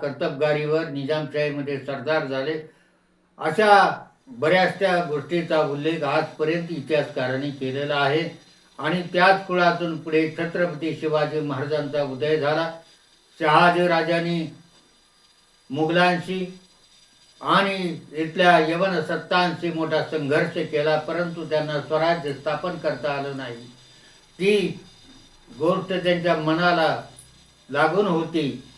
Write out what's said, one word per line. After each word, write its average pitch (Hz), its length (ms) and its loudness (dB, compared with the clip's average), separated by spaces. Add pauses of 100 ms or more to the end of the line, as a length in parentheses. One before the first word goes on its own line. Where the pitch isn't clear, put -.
कर्तबगारीवर 151 880 -2
निजामशाहीमध्ये 143 880 -4
सरदार 139 460 -4
झाले. 135 340 -4 (800)
अशा 190 500 6 (400)
बऱ्याचशा 180 760 2
गोष्टीचा 156 580 -2
उल्लेख 147 420 -2
आजपर्यंत 156 680 -2
इतिहासकारांनी 139 800 -2
केलेला 139 460 -4
आहे. 147 500 0 (320)
आणि 165 220 -2 (120)
त्याच 185 320 6
कुळातून 175 520 0
पुढे 156 220 0 (120)
छत्रपती 160 640 -4
शिवाजी 151 440 -2
महाराजांचा 143 640 -4
उदय 139 340 -2
झाला. 151 340 0 (680)
शहाजी 175 480 4
राजांनी 170 540 2 (1300)
मुघलांशी 175 880 0 (840)
आणि 180 560 0 (160)
इथल्या 170 460 4
यवन 170 420 0
सत्तांशी 170 720 -2
मोठा 156 320 -2
संघर्ष 151 540 0 (140)
केला, 151 260 2
परंतु 165 480 -4
त्यांना 151 340 -2
स्वराज्य 156 540 0
स्थापन 156 440 -6
करता 143 360 -4
आलं 139 240 -6
नाही. 123 180 -10
ती - 1200 -4 (720)
गोष्ट 175 440 -2
त्यांच्या 175 420 2
मनाला 156 640 2 (680)
लागून 160 380 2
होती 160 560 -2 (140)